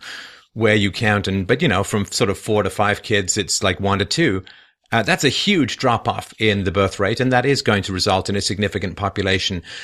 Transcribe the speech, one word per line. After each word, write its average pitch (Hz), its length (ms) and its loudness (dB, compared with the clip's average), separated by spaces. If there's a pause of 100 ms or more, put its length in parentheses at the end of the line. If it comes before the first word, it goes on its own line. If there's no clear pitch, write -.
(540)
where 107 220 4
you 98 160 2
count. 104 340 0
And, 95 220 -2
but, 135 120 2
you 175 60 2
know, 95 160 2
from 101 240 -2
sort 110 240 0
of 92 80 -4
four 107 240 0
to 95 80 -2
five 101 320 0
kids, 101 340 0
it's 95 240 -2
like 92 200 0
one 98 180 2
to 92 60 0
two. 107 400 0 (480)
Uh, 117 100 2
that's 170 220 0
a 139 40 4
huge 160 480 2
drop-off 110 600 -2
in 101 240 2
the 95 80 0
birth 98 300 2
rate, 101 180 0
and 127 140 2
that 123 120 4
is 139 180 0
going 104 200 2
to 98 100 -6
result 92 360 0
in 101 80 -2
a 98 40 0
significant 98 560 -2
population 95 680 -2 (200)